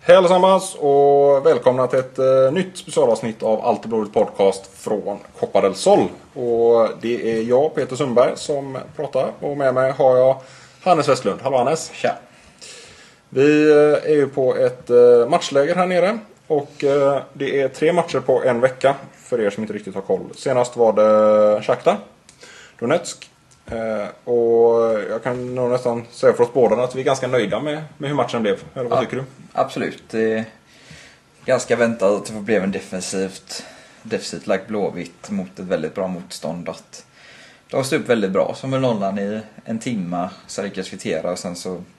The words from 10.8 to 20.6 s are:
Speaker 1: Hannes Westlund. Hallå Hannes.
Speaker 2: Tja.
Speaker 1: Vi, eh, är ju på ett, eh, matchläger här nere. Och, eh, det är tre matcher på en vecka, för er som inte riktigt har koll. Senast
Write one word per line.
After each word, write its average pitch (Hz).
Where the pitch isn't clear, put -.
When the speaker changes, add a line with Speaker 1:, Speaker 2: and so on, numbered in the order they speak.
Speaker 1:
Hannes 156
Westlund. 104
Hallå 135
Hannes. 143
Speaker 2:
Tja. -
Speaker 1:
Vi, 151
eh, 147
är 156
ju 143
på 131
ett, 123
eh, 120
matchläger 147
här 180
nere. 185
Och, -
eh, 139
det 139
är 131
tre 151
matcher 165
på 127
en 120
vecka, 131
för -
er 101
som 107
inte 107
riktigt 101
har 101
koll. 90
Senast 123